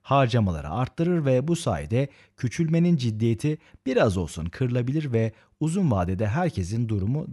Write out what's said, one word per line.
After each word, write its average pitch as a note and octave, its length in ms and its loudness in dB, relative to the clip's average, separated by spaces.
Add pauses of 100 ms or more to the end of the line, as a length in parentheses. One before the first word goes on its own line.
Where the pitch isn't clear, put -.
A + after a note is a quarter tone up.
harcamaları G#2+ 680 2
arttırır D#3 540 -2
ve C3 240 2
bu E3+ 80 2
sayede A2 520 -2 (280)
küçülmenin E3 600 2
ciddiyeti A#2 600 0 (280)
biraz E3+ 300 2
olsun D#2+ 280 -4
kırılabilir B2 680 -2
ve A2+ 200 0 (280)
uzun D#3+ 300 0
vadede F#2+ 380 0
herkesin A2+ 600 -2
durumu A2 440 -2